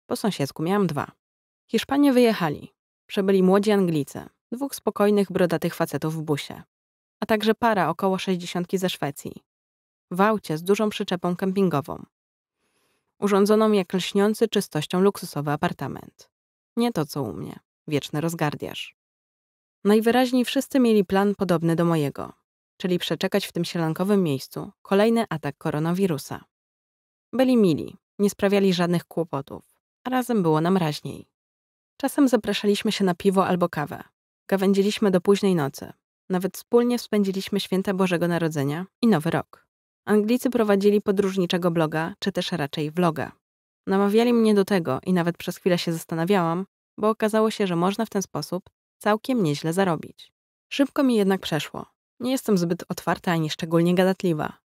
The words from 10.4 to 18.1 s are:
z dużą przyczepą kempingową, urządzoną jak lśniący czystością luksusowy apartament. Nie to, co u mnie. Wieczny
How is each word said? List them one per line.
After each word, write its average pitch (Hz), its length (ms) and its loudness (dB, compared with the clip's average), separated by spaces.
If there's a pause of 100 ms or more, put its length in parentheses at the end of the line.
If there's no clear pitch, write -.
z 165 40 -10
dużą 202 260 0
przyczepą 180 480 -4
kempingową, 185 680 -2 (1120)
urządzoną 208 540 4
jak 196 220 0
lśniący 202 540 0
czystością 180 520 -2
luksusowy 170 500 0
apartament. - 800 -6 (460)
Nie 233 160 0
to, 151 140 -2
co 147 160 -8
u 110 100 -6
mnie. - 260 -12 (300)
Wieczny 151 320 -4